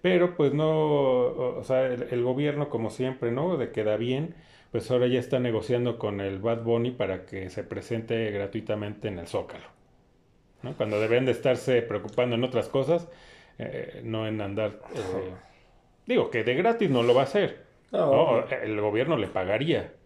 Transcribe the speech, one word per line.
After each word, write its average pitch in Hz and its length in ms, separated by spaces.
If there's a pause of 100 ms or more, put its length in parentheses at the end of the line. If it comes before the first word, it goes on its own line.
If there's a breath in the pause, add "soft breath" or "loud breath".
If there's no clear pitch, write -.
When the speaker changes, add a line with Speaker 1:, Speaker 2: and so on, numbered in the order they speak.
Speaker 1:
Pero, 180 340
pues, 139 180
no, 156 160
o, 131 880
o - 40
sea, 131 240
el, 123 160
el 123 200
gobierno, 143 460
como 117 200
siempre, 127 420
¿no? 156 260
De 123 140
que 107 120
da 107 140
bien, 131 380 (360 loud breath)
pues - 200
ahora 123 160
ya 127 120
está 127 200
negociando 120 580
con 101 240
el 98 180
Bad 113 240
Bunny 117 280
para 95 340
que 92 240
se - 140
presente 113 680
gratuitamente 104 760
en 95 120
el 85 80
Zócalo, - 380 (1000)
¿no? 123 140
Cuando 107 220
deben 120 260
de 127 60
estarse 123 500
preocupando 117 540
en 120 80
otras 123 260
cosas, 160 380 (500 loud breath)
eh, - 460
no 110 240
en 107 140
andar... 101 400 (140)
Eh, 92 360 (720 soft breath)
digo, 233 240
que 110 140
de 123 120
gratis 214 340
no 123 140
lo 120 120
va 135 60
a 131 40
hacer, - 380 (280)
Speaker 2:
No, - 80 (120)
Speaker 1:
¿no? 143 100
Speaker 2:
obvio. 131 400
Speaker 1:
El 107 200
gobierno 123 360
le 98 100
pagaría 104 680 (120)